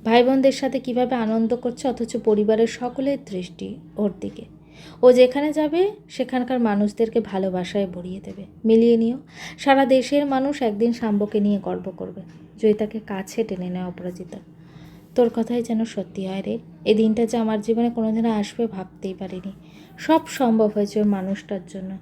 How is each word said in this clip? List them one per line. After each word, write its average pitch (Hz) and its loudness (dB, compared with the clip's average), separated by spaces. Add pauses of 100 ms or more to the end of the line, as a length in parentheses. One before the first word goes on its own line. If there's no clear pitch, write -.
ভাই 233 6
বোনদের 262 4
সাথে 269 -4
কীভাবে 247 -2
আনন্দ 226 0
করছে, 247 -6
অথচ 233 -4
পরিবারের 220 2
সকলের 247 -4 (120)
দৃষ্টি 190 -10 (220)
ওর 202 -2
দিকে। - -12 (600)
ও 254 10
যেখানে 285 6
যাবে 311 0 (180)
সেখানকার 254 -4
মানুষদেরকে 214 0
ভালোবাসায় 190 -2
ভরিয়ে 180 -10
দেবে। 196 -16 (200)
মিলিয়ে 226 6
নিও, 226 0 (400)
সারা 269 4
দেশের 262 2
মানুষ 269 -2
একদিন 226 0
শাম্বকে 208 -2
নিয়ে 202 0
গর্ব 185 -6
করবে।" 185 -12 (420)
জয়িতাকে 214 0
কাছে 196 -6
টেনে 180 -8
নেয় 180 -6
অপরাজিতা। 180 -12 (760)
"তোর 240 4
কথাই 233 -2
যেন 226 -2
সত্যি 190 -8
হয় 190 -6
রে। 208 -6 (260)
এই 208 6
দিনটা 220 2
যে 233 -4
আমার 220 -2
জীবনে 226 0
কোনোদিনও 226 -2
আসবে 214 -2
ভাবতেই 190 -10
পারিনি। 185 -12 (460)
সব 320 2
সম্ভব 220 2
হয়েছে 208 0
ওই 214 2
মানুষটার 196 -4
জন্য। 190 -12